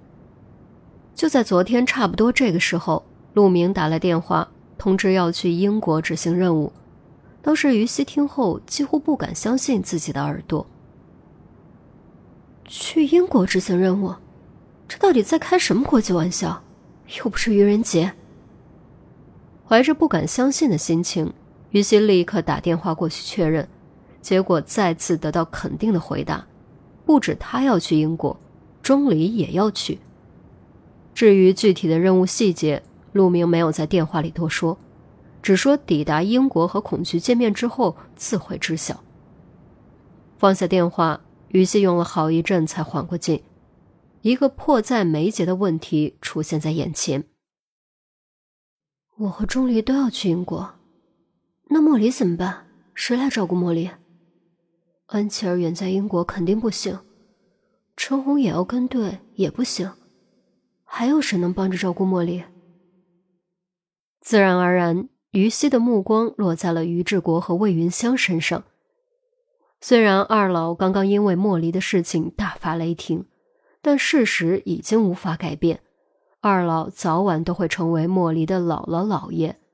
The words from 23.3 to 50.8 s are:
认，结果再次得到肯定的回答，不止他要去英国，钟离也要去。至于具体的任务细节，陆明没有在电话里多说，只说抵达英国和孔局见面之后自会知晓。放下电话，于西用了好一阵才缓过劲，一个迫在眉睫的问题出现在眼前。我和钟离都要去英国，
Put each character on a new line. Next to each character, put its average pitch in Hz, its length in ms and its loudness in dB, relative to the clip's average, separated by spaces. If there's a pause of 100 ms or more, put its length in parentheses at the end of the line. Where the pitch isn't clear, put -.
认， 156 220 -2 (520)
结 190 200 2
果 185 180 2
再 185 340 0
次 165 220 -2
得 160 160 -4
到 165 140 0
肯 - 320 -10
定 214 160 0
的 175 80 2
回 - 240 -6
答， 160 200 -8 (600)
不 302 160 6
止 - 140 -4
他 - 280 -6
要 240 160 4
去 160 180 0
英 156 200 0
国， - 200 -4 (440)
钟 277 280 2
离 170 240 0
也 190 200 -4
要 202 180 2
去。 - 280 -8 (1120)
至 214 220 6
于 190 180 6
具 190 200 4
体 170 140 -2
的 160 100 2
任 185 220 4
务 185 60 4
细 196 260 0
节， 151 320 -2 (300)
陆 190 160 4
明 175 180 2
没 165 120 2
有 165 120 2
在 156 160 -4
电 165 180 0
话 156 140 -4
里 156 100 -4
多 165 200 -4
说， 165 280 -2 (640)
只 196 140 4
说 277 220 4
抵 151 260 0
达 156 180 0
英 247 280 2
国 170 180 0
和 196 140 -4
孔 156 200 -6
局 175 160 -4
见 240 200 0
面 226 160 2
之 - 120 -4
后 226 300 -2 (220)
自 - 180 -6
会 - 220 -8
知 160 180 -4
晓。 - 260 -8 (1400)
放 196 160 4
下 185 140 -2
电 175 220 2
话， 160 320 -2 (280)
于 185 140 4
西 196 160 2
用 185 160 4
了 170 80 0
好 160 260 -2
一 165 120 2
阵 165 260 0
才 160 160 -6
缓 151 240 -6
过 170 100 -8
劲， 156 240 -2 (800)
一 233 140 2
个 269 140 2
迫 269 320 0
在 220 240 0
眉 160 260 0
睫 190 140 -2
的 185 100 -2
问 180 240 -2
题 151 420 -2
出 - 200 -8
现 156 180 -4
在 156 120 -4
眼 156 220 -4
前。 143 300 -4 (1900)
我 214 140 -6
和 214 160 -6
钟 262 200 -2
离 233 160 2
都 262 140 0
要 277 140 0
去 - 200 -4
英 175 140 -2
国， 180 300 -10 (960)